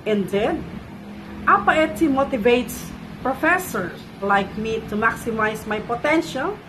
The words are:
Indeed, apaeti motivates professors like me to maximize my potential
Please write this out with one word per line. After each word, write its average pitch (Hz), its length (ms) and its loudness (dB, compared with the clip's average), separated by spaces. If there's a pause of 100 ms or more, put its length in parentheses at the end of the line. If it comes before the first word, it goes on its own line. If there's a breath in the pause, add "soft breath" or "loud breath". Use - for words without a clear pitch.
Indeed, 208 580 0 (840)
apaeti 320 580 4
motivates 262 800 2 (380)
professors 254 760 0 (220)
like 202 380 2
me 220 220 -2 (120)
to - 20 -4
maximize 214 720 0
my 214 140 -2
potential 302 800 0 (100)